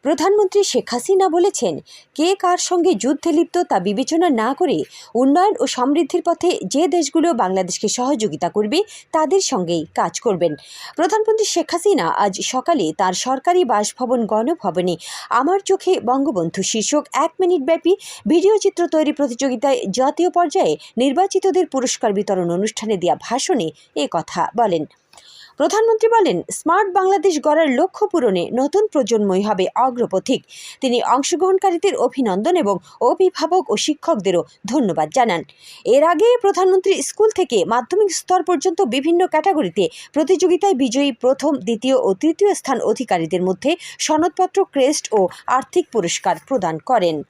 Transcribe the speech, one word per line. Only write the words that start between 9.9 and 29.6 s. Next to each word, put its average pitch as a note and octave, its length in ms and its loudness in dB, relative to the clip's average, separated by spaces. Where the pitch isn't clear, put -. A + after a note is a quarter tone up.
কাজ F#3+ 240 -2
করবেন। F3 320 0
প্রধানমন্ত্রী G#4+ 500 0
শেখ - 260 -2
হাসিনা E4+ 340 0
আজ G3+ 160 0
সকালে B3+ 400 -2
তার F#3 160 0
সরকারি D4+ 400 0
বাসভবন A#3 600 -2
গণভবনে G3 680 -2
আমার D#4 300 2
চোখে F#4+ 320 0
বঙ্গবন্ধু A#3 580 -2
শীর্ষক A3+ 400 -2
এক E4 160 -2
মিনিট F4 240 2
ব্যাপী E4 300 0
ভিডিও F4+ 300 4
চিত্র F#4 300 -2
তৈরি D#4 260 2
প্রতিযোগিতায় C4 680 -2
জাতীয় D4 400 0
পর্যায়ে E4+ 420 2
নির্বাচিতদের F4 680 0
পুরস্কার B3 460 -2
বিতরণ F#3+ 380 -2
অনুষ্ঠানে G#3+ 460 -2
দেয়া E3 240 0
ভাষণে B3 460 -2
এ C#4+ 160 -2
কথা - 300 -4
বলেন। E3+ 280 0
প্রধানমন্ত্রী A4 520 2
বলেন, F4+ 280 4
স্মার্ট F#4+ 420 0
বাংলাদেশ F#4+ 460 2
গড়ার D#4 320 2
লক্ষ্য D#4+ 360 0
পূরণে G#3 360 0
নতুন F#4+ 340 0
প্রজন্মই G#3 560 0
হবে G3 220 0